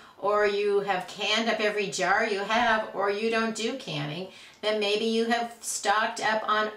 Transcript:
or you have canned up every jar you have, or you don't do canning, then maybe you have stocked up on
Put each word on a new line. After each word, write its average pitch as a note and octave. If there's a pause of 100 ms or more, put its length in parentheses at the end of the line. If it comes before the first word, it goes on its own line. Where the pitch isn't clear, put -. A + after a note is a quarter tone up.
(200)
or G#3
you G3+
have F#3+
canned G#3+
up G#3+
every G#3
jar F#3+
you G3+
have, A3
or G3+
you A3
don't A3+
do A#3
canning, D#3 (340)
then G#3+
maybe G#3
you A3+
have A#3
stocked A3
up A3
on G#3+